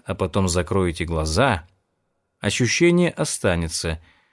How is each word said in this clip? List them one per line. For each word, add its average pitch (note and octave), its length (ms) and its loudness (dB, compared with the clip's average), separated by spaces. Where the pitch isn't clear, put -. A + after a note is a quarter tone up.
а G2 100 -6
потом F#2+ 320 0
закроете F2 580 0
глаза, E2 600 0
ощущение F3 720 2
останется. E2+ 920 -2